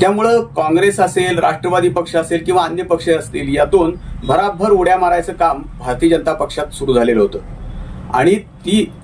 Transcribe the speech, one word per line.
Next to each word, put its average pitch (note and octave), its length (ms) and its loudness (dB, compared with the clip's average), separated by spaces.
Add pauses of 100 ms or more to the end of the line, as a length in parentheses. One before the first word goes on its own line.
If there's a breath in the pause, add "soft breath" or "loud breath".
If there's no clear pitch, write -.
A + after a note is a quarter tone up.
त्यामुळं A3 420 4
काँग्रेस F#3 580 0
असेल, F3+ 380 0
राष्ट्रवादी F3 500 0
पक्ष F3 280 -2
असेल D#3+ 300 0
किंवा F3+ 180 2
अन्य E3 180 -4
पक्ष E3+ 260 -2
असतील, C#3+ 480 -2
यातून E3 400 2 (300 loud breath)
भराभर F#3 440 0
उड्या F3+ 280 4
मारायचं F3 340 0
काम E3 300 0 (180)
भारतीय B2+ 280 0
जनता D#3+ 240 2
पक्षात D3 420 -6
सुरू C3+ 200 -2
झालेलं A#2+ 260 4
होतं. G2+ 180 0 (760 loud breath)
आणि F#3 200 4
ती, G#3 580 -2 (120)